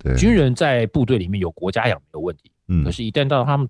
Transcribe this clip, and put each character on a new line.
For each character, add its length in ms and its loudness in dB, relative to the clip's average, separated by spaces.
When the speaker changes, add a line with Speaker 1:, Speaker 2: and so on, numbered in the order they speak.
Speaker 1:
对。 140 0
Speaker 2:
军 140 4
人 220 4
在 340 0
部 180 0
队 120 0
里 120 -4
面 100 -2
有 120 -2
国 200 -6
家 160 -2
养 100 -2
没 80 -20
有 40 -8
问 160 -6
题， 160 -20
Speaker 1:
嗯。 160 2
Speaker 2:
可 80 0
是 100 -8
一 80 -4
旦 160 0
到 200 0
他 100 0
们 140 0